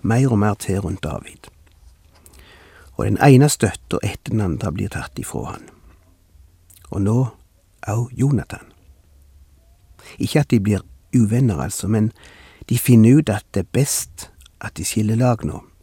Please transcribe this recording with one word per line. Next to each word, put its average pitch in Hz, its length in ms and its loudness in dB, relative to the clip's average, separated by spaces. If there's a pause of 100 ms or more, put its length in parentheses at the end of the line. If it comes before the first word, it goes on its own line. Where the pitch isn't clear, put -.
mer 123 300 2
og 107 120 2
mer 104 160 0
til 98 240 -4
rundt 92 200 -6
David. - 440 -12 (1500)
Og - 80 -2
den 104 160 -2
ene 139 260 8
støtta - 540 -4
etter - 320 -6
den 110 80 -2
andre 82 320 -4
blir 101 160 -6
tatt - 280 -12
ifra - 340 -10
han. - 160 -18 (1200)
Og 104 140 -4
nå 110 120 2 (720)
òg 117 240 -4
Jonathan. 120 540 -2 (1500)
Ikke - 240 0
at - 100 -2
de 120 80 4
blir 98 240 0 (320)
uvenner, 113 460 2
altså, - 260 -6
men 110 240 0 (580)
de 123 80 0
finner 120 440 6
ut 143 80 -2
at 101 240 -4
det 95 100 -2
er - 100 -18
best - 560 -4 (300)
at - 180 -14
de 85 60 -8
skiller 107 320 -2
lag 120 300 0
nå - 160 -8 (220)